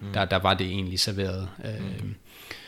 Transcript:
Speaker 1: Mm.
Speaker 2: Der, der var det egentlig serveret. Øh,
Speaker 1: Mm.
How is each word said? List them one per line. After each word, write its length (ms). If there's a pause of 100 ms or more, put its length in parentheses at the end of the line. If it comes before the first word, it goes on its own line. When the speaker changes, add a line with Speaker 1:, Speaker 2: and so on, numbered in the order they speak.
Speaker 1:
Mm. 120
Speaker 2:
Der, 120
der 140
var 140
det 140
egentlig 320
serveret. 500 (160)
Øh, 60 (320)
Speaker 1:
Mm. 120 (520)